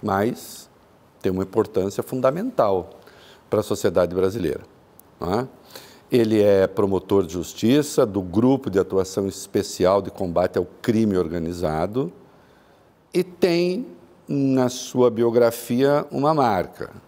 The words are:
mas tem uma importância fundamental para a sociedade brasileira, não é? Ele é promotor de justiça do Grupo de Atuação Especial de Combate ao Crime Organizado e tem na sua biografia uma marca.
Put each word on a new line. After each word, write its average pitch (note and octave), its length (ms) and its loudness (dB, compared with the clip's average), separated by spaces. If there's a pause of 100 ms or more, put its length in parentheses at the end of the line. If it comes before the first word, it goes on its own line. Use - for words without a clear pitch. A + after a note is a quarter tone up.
mas G#2 680 -4 (500)
tem G2 100 -2
uma F#2 140 -2
importância G2 580 -2
fundamental C3 880 -2 (580)
para G#2+ 120 0
a - 20 -4
sociedade F#2 500 0
brasileira, F#2 500 -2 (580)
não F#2 200 -2
é? C3 80 -6 (600)
Ele A2 320 4
é G2 240 6
promotor G2 580 0
de E2 100 -12
justiça B2+ 720 0
do G2+ 160 -4
Grupo A#2 480 2
de F#2+ 120 0
Atuação F#2+ 480 -2
Especial F#2+ 760 0
de F#2+ 80 -8
Combate F2+ 480 -2
ao F2+ 80 -2 (140)
Crime A2 360 2
Organizado F2 960 -4 (1000)
e F3+ 80 2
tem F3+ 640 -2 (400)
na C3+ 420 2
sua B2 440 0
biografia A#2+ 1000 2
uma C#3+ 240 0
marca. A2+ 560 -2 (180)